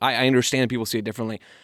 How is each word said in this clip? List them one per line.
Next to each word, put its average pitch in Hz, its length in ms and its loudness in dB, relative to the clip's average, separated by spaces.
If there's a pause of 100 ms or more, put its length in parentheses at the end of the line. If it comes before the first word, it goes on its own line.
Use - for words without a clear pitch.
I, 131 140 2
I 127 120 2
understand 131 420 2
people 117 160 -4
see 113 140 -4
it 104 60 -6
differently. 110 340 -6 (240)